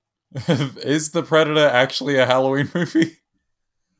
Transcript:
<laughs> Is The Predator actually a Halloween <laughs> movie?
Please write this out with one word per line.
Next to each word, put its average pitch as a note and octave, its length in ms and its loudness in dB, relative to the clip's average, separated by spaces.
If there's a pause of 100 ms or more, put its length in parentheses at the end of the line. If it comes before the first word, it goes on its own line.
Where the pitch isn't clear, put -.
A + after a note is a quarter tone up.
<laughs> - 420 -12
Is D3+ 640 -2
The E3+ 100 -2
Predator D3+ 440 2
actually C3+ 520 0
a B2+ 80 4
Halloween C3+ 440 0
<laughs> - 40 -20
movie? - 460 -2 (800)